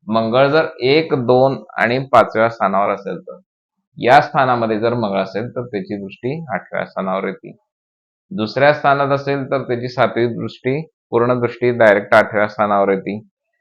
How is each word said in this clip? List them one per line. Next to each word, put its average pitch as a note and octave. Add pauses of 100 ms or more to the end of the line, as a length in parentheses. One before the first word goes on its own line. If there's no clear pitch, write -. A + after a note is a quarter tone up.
(120)
मंगळ A2+
जर D#3 (140)
एक, D#3
दोन B2+ (140)
आणि A#2
पाचव्या A#2
स्थानावर G2+
असेल G2
तर, - (580)
या B2+
स्थानामध्ये B2
जर A#2
मंगळ G#2
असेल G2
तर B2+
त्याची G2+
दृष्टी B2+
आठव्या F#2
स्थानावर F#2+
येते, G2 (720)
दुसऱ्या A2
स्थानात C#3+
असेल C#3
तर C3+
त्याची B2
सातवी A#2+
दृष्टी, A#2+ (240)
पूर्ण A#2+
दृष्टी A#2+
डायरेक्ट G#2+
आठव्या G#2
स्थानावर G#2
येते G2 (380)